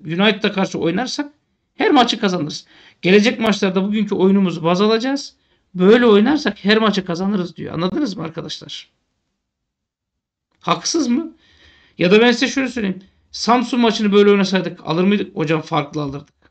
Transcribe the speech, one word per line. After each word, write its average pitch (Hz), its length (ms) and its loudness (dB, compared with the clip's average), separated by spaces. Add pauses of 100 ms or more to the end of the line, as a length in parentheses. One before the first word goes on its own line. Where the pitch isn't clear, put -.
United'a 196 480 0
karşı 190 260 -4
oynarsak 247 540 -4 (420)
her 415 160 0
maçı 240 300 2
kazanırız. 175 460 -4 (360)
Gelecek 202 380 2
maçlarda 196 440 0
bugünkü 208 300 -2
oyunumuzu 185 500 2
baz 175 160 0
alacağız. 226 560 -2 (380)
Böyle 202 320 6
oynarsak 214 580 2
her 214 140 2
maçı 208 260 0
kazanırız 175 520 -4
diyor. 156 180 -12
Anladınız 190 420 -4
mı 160 60 -10
arkadaşlar? - 680 -14 (1700)
Haksız 247 480 -2
mı? 285 240 -2 (640)
Ya 170 120 2
da 214 100 6
ben 240 120 4
size 240 160 -2
şöyle 262 200 -4
söyleyeyim. 196 340 -6 (280)
Samsun 240 500 -2
maçını 214 320 0
böyle 202 180 6
oynasaydık 185 540 0
alır 165 200 -2
mıydık? 202 320 -2
Hocam 156 240 -2
farklı 151 420 -6
alırdık. 143 320 -12 (160)